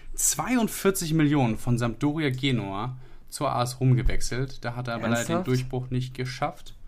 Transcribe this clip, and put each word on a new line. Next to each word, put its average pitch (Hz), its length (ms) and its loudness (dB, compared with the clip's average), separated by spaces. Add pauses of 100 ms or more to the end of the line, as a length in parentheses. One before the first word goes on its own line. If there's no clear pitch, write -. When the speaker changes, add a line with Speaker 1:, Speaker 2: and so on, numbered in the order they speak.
(160)
Speaker 1:
zweiundvierzig 196 960 0
Millionen 143 440 4
von 123 200 2
Sampdoria 143 540 0
Genua 127 640 -2 (320)
zur - 220 -2
A 123 120 0
S - 160 -4
Rom 131 160 6
gewechselt. - 720 2
Da 120 100 -4
hat 123 120 -6
er 117 80 -2
aber 113 80 -4
leider 113 100 0
den 117 40 2
Speaker 2:
Ernsthaft? 165 300 0
Speaker 1:
Durchbruch 127 420 0
nicht 127 260 -2
geschafft. - 600 -6 (120)